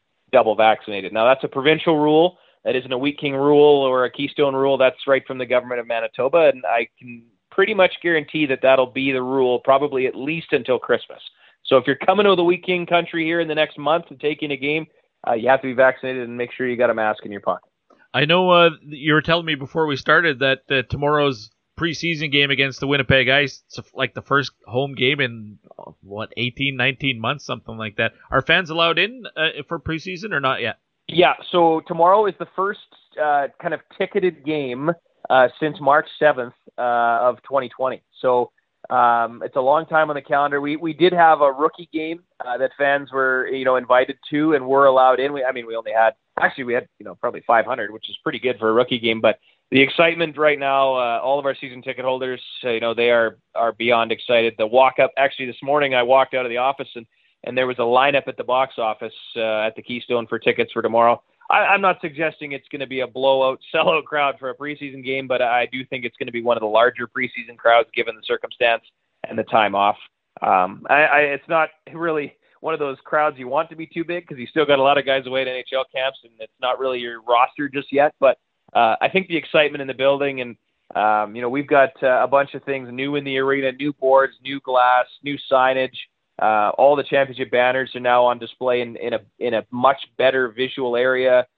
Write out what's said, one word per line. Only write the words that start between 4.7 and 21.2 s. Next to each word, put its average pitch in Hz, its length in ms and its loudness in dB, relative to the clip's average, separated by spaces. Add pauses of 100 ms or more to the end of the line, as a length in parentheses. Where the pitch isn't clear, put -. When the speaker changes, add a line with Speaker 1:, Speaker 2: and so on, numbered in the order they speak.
Speaker 1:
That's 127 300 0
right 131 200 0
from 131 120 -10
the 127 80 -6
government 123 340 -2
of 117 60 -12
Manitoba, 127 680 2
and 127 140 -12
I 117 220 -2 (100)
can 120 240 -20 (280)
pretty 196 220 0
much 185 300 2
guarantee 156 440 -2
that 131 140 -2
that'll 131 260 4
be 135 260 -4
the 127 100 -2
rule 127 380 0
probably 135 460 0
at 117 80 -4
least 151 380 -8
until 127 260 0
Christmas. - 440 -4 (420)
So 135 120 4
if 123 100 2
you're 139 100 0
coming 202 300 2
to 196 80 6
the 175 100 0
Wheat 175 200 0
King 180 220 -4
country 170 380 -2
here 165 160 -2
in 160 80 -2
the 151 60 -6
next 151 240 -2
month 156 320 -2
and 135 100 -20
taking 151 300 -4
a 143 60 -4
game, 151 300 -4 (400)
uh, 120 80 0
you 113 140 -2
have 131 140 2
to 135 60 -8
be 127 60 -6
vaccinated 131 540 0
and 120 80 -12
make 120 160 -8
sure 127 140 -6
you 123 100 -4
got 120 140 2
a 117 40 -2
mask 107 300 -4
in 104 80 -12
your 101 80 -10
pocket. - 300 -6 (420)
Speaker 2:
I 131 120 0
know, 180 260 2
uh, 170 200 6 (120)
you 147 320 -2
were 156 80 4
telling 165 240 -2
me 156 80 -4
before 147 320 -4
we 143 100 -4
started 151 440 0
that, 135 300 0
uh, 135 200 2
tomorrow's 143 600 -2 (280)